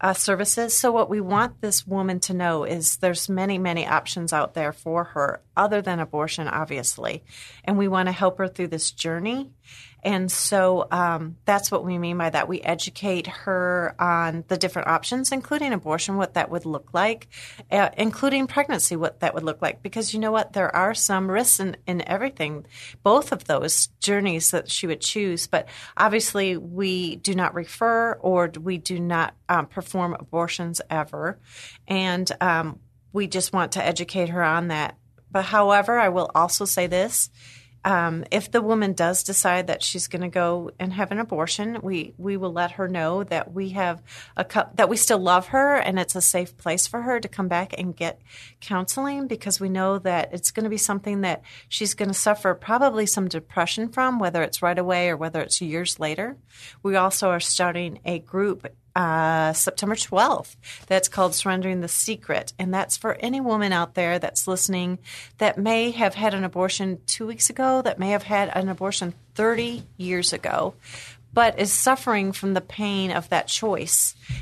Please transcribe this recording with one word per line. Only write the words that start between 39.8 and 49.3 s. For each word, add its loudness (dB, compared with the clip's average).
she's -4
gonna -4
go 0
and -4
have -4
an -2
abortion, -4
we, -4
we -4
will -4
let 0
her -4
know 0
that -4
we -6
have -2
a -2
cou-, 0
that 4
we 0
still 4
love 4
her 4
and 2
it's -2
a -4
safe 0
place 0
for -6
her 0
to -8
come -2
back 0
and -6
get -4
counseling, -2
because -4